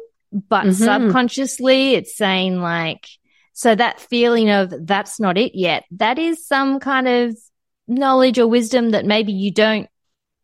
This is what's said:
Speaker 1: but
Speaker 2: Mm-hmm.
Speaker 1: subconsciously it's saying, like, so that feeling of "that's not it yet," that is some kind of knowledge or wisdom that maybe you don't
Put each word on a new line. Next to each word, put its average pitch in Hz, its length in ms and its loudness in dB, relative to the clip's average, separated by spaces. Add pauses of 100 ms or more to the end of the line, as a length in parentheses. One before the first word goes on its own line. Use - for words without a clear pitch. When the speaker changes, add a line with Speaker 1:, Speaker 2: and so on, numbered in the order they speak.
(320)
Speaker 1:
but 202 320 -2
Speaker 2:
Mm-hmm. 196 200 2
Speaker 1:
subconsciously 254 1120 0
it's - 220 -4
saying, 185 460 -2
like, 170 440 -6 (460)
so 233 220 2
that 226 260 0
feeling 233 500 2
of 196 220 0 (140)
"that's 196 340 -4
not 185 160 0
it 233 180 0
yet," 175 360 -2
that 220 280 -2
is 330 280 -4
some 269 340 0
kind 262 260 -2
of 240 300 0 (500)
knowledge 262 520 2
or 233 100 4
wisdom 233 420 0
that 208 140 0
maybe 214 280 0
you 196 200 -2
don't 214 360 0 (560)